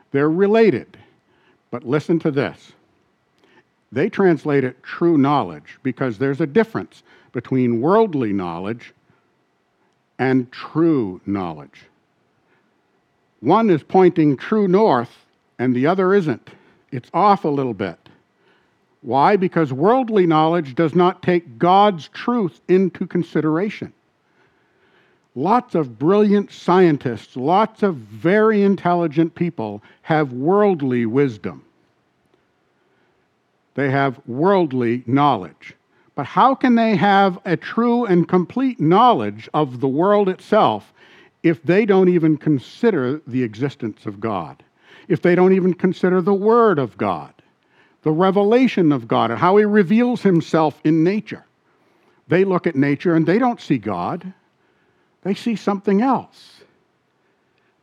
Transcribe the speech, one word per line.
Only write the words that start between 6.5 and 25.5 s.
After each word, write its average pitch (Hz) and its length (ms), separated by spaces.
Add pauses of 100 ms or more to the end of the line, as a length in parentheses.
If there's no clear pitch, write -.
between 123 480
worldly 156 520
knowledge 95 640 (1200)
and 131 340
true 139 720
knowledge. 87 600 (1500)
One 208 300
is 156 120
pointing 170 540
true 208 320
north 175 580 (320)
and 127 160
the 127 120
other 185 280
isn't. 156 360 (420)
It's 127 200
off 196 320
a 175 40
little 139 260
bit. 92 340 (920)
Why? 139 360
Because 170 360
worldly 214 540
knowledge 156 500
does 160 180
not 180 280
take 170 360
God's 185 500
truth - 600
into 185 360
consideration. 170 880 (1400)
Lots 202 400